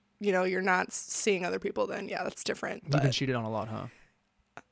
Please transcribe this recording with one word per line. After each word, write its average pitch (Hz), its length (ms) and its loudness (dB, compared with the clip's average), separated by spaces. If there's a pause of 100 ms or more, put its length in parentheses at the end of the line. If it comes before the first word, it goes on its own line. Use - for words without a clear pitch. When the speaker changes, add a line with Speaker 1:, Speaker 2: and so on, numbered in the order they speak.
(220)
Speaker 1:
you 202 100 2
know, 185 140 4
you're 185 160 0
not 185 260 4
s-, - 80 -2
seeing 185 500 2
other 185 140 -2
people, 202 280 0
then 196 200 -6
yeah, 180 160 -4
that's - 200 -4
different. - 400 -4
Speaker 2:
You've 143 80 -4
been 143 120 4
Speaker 1:
But 135 80 4
Speaker 2:
cheated 131 240 0
on 117 80 -2
a 110 60 -4
lot, 110 180 -2
huh? 110 200 -8 (840)